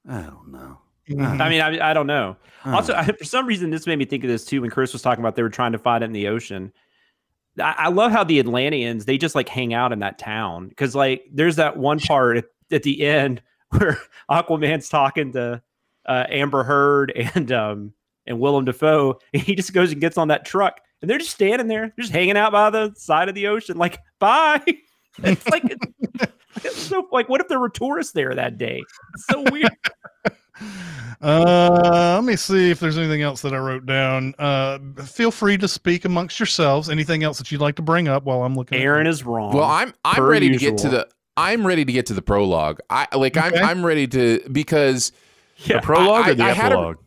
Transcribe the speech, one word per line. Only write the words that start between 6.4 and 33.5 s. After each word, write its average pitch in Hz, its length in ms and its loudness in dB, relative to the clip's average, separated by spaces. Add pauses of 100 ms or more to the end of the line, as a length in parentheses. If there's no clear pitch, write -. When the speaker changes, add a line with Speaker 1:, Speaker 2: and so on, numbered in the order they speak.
Speaker 3:
I, 156 180 -2
I 160 120 0
love 214 240 2
how 220 100 2
the 160 160 2
Atlanteans, 120 680 -2
they 139 140 0
just, 156 160 -2
like, 131 140 0
hang 120 260 -4
out 120 180 0
in 107 60 -4
that 101 220 -6
town. 98 560 -8
'Cause, 131 180 -2
like, 135 380 0
there's 156 240 2
that 156 200 0
one 143 220 0
part 127 380 2
at, 117 80 -2 (260)
at 156 140 0
the 147 200 0
end 139 380 0 (140)
<laughs> - 140 -20
where 160 300 0 (300)
Aquaman's 156 580 0
talking 139 440 0
to, 120 280 -6 (460)
uh, 127 220 0
Amber 143 340 0
Heard 143 540 2
and, 120 340 -4
um, 107 420 -2 (340)
and 117 120 -6
Willem 139 260 2
Dafoe. 139 600 2
<laughs> - 100 -14
And 139 80 -2
he 190 140 -2
just 185 160 -6
goes 180 180 2
and 143 100 -8
gets 160 160 -2
on 160 120 0
that 147 160 0
truck, 190 360 -2 (200)
and 165 100 -6
they're 269 80 0
just 320 140 -8
standing 226 340 0
there, 220 320 -6
just 226 140 -6
hanging 185 240 2
out 214 160 2
by 208 180 6
the 214 260 -2
side 170 320 0
of 190 60 -8
the 202 140 -4
ocean, 208 280 -4
like, 175 220 -2 (220)
"Bye." 294 460 4
<laughs> 349 80 0 (500)
It's 190 240 0
like, 330 160 0
it's, 247 680 -6 (320)
it's - 140 -8
so, 370 340 -4
like, 247 160 0
what 262 140 0
if 370 60 -6
there 262 120 0
were 240 80 0
tourists 269 460 -6
there 131 200 -2
that 123 220 -6
day? 123 260 -6 (320)
It's - 120 -16
so 277 240 -2
weird. 285 260 -2 (480)
<laughs> 220 80 -2 (880)
Speaker 2:
Uh, 175 960 4
let 226 80 0
me 240 120 0
see 185 340 2
if 165 100 0
there's 160 180 -2
anything 156 240 -2
else 143 200 -4
that 135 120 -4